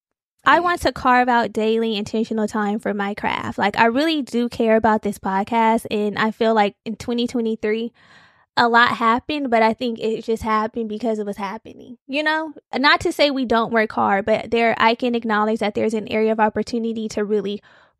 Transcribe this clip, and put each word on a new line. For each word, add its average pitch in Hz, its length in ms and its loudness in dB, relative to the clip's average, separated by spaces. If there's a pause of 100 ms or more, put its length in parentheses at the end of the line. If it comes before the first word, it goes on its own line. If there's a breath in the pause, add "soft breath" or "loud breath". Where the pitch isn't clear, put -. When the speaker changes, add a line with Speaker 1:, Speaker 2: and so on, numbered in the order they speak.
(460)
Speaker 1:
I 277 100 6
Speaker 2:
Yeah. 330 40 6
Speaker 1:
want 349 220 0
to 311 100 0
carve 247 380 2
out 233 240 2
daily 226 420 0
intentional 220 520 -2
time 208 320 -2
for 202 140 -4
my 202 200 -4
craft. - 440 -4
Like, 202 200 0
I 226 80 6
really 294 360 0
do 240 280 -2
care 226 260 2
about 220 280 2
this 208 140 -4
podcast, 226 720 0
and 208 300 -2
I 220 120 0
feel 226 220 2
like 208 300 2
in 226 140 -8
twenty 240 300 -4
twenty-three, 226 640 -4 (640 soft breath)
a 247 100 4
lot 233 300 6
happened, 254 520 0
but 226 140 4
I 220 100 4
think 226 260 -4
it 220 240 -4
just 226 200 -4
happened 226 460 -2
because 214 280 -4
it 208 80 -6
was 202 120 -8
happening, 214 600 -12 (100)
you 277 140 -4
know? 311 320 -2 (240)
Not 302 240 4
to 349 100 0
say 294 200 2
we 262 140 -2
don't 226 280 2
work 220 180 2
hard, 208 340 0
but 220 260 0
there, 233 260 2
I 226 180 4
can 240 200 -2
acknowledge 220 440 0
that 214 140 -2
there's 220 220 0
an 208 140 -6
area 220 220 2
of 220 80 0
opportunity 220 720 -2
to 214 140 -2
really 202 400 -2 (360 soft breath)